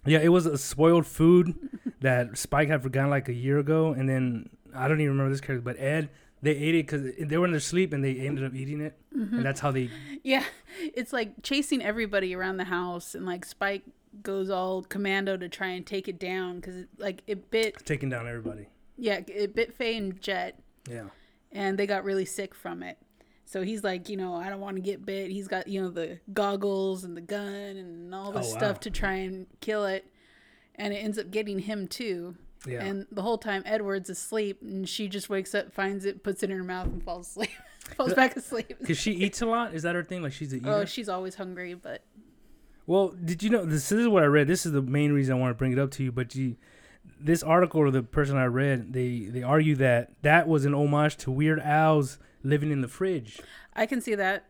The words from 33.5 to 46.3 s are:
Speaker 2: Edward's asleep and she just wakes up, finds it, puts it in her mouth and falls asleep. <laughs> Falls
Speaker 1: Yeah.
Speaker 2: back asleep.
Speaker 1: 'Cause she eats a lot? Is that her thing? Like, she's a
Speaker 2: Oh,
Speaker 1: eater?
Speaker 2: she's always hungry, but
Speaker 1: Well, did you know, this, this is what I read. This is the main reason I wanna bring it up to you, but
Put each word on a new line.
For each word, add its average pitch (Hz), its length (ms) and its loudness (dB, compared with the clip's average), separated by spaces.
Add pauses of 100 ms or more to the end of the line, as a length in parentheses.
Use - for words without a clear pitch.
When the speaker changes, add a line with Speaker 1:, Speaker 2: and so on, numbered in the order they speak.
Speaker 2:
Edward's 196 460 -2
asleep 208 500 -4
and 190 260 -8
she 208 200 -4
just 190 220 -8
wakes 196 260 -4
up, 202 180 -2
finds 196 320 -4
it, 196 180 -6
puts 196 200 -4
it 190 80 -2
in 190 60 -4
her 185 60 -6
mouth 180 240 -6
and 175 160 -4
falls 175 260 -10
asleep. 208 200 -6 (220)
<laughs> - 240 -18
Falls 262 140 0
Speaker 1:
Yeah. 277 60 0
Speaker 2:
back 262 200 6
asleep. 233 400 -6 (100)
Speaker 1:
'Cause 165 120 2
she 220 160 0
eats 190 280 -2
a 233 60 0
lot? 226 260 0
Is 160 100 -6
that 175 120 0
her 175 80 -2
thing? 180 180 -8
Like, 139 120 -4
she's 139 200 -8
a 127 120 -4
Speaker 2:
Oh, 208 160 2
Speaker 1:
eater? 196 40 0
Speaker 2:
she's 214 240 -8
always 185 260 -6
hungry, 180 380 -10
but - 300 -12 (840)
Speaker 1:
Well, 185 240 4
did 170 320 -4
you 214 80 2
know, 214 160 4
this, 151 240 0
this 208 100 4
is 240 80 4
what 196 160 8
I 147 40 8
read. 143 200 8
This 175 200 2
is 160 60 0
the 139 100 4
main 147 300 2
reason 135 220 4
I 127 40 2
wanna 127 160 2
bring 131 160 0
it 127 80 2
up 139 120 2
to 139 120 -4
you, 127 80 0
but 120 240 -4